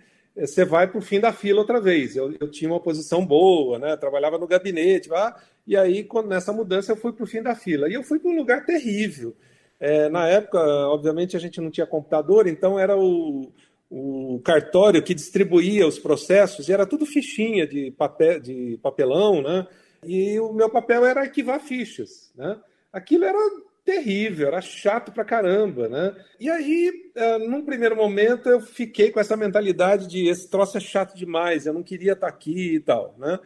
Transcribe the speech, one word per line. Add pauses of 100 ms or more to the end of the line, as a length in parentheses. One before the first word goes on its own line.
(360)
eh,
você
vai
pro
fim
da
fila
outra
vez.
Eu,
eu
tinha
uma
posição
boa,
né?
Trabalhava
no
gabinete,
lá, (320)
e
aí,
quando,
nessa
mudança,
eu
fui
pro
fim
da
fila.
E
eu
fui
pra
um
lugar
terrível. (460)
Eh,
na
época, (300)
obviamente,
a
gente
não
tinha
computador,
então
era
o (400)
o
cartório
que
distribuía
os
processos,
e
era
tudo
fichinha
de
papel,
de
papelão,
né? (380)
E
o
meu
papel
era
arquivar
fichas,
né? (340)
Aquilo
era (480)
terrível,
era
chato
pra
caramba,
né? (240)
E
aí, (240)
eh,
num
primeiro
momento,
eu
fiquei
com
essa
mentalidade
de:
"Esse
troço
é
chato
demais,
eu
não
queria
tá
aqui
e
tal",
né?